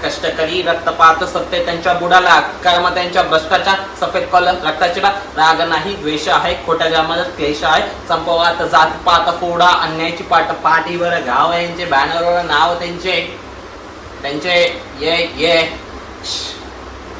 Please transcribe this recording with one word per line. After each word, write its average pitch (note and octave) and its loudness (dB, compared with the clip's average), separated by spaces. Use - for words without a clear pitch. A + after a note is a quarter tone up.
कष्टकरी D#3+ -2
रक्तपात, E3 2
सत्य E3+ -2
त्यांच्या E3+ 0
बुडाला, F3 6
कर्म F3 2
त्यांच्या F3 0
भ्रष्टाचार, E3 2
सफेद F3 -2
कॉलर F3+ 2
रक्ताची F3 0
डाग, G3 4
राग E3 0
नाही F#3 -2
द्वेष D3+ -4
आहे, E3+ 2
खोट्या E3 0
जमात D#3+ 0
क्लेश D3+ -2
आहे, F3 2
संपवात E3+ 2
जात E3 4
पात, E3+ 0
फोडा F3 2
अन्यायाची E3+ 0
पाट, E3 2
पाठीवर E3+ 0
गाव D#3 0
यांचे, E3+ -2
बॅनरवर E3+ 2
नाव E3+ 2
त्यांचे, F3 -4
त्यांचे, E3+ 0
ये, E3 0
ये. E3 2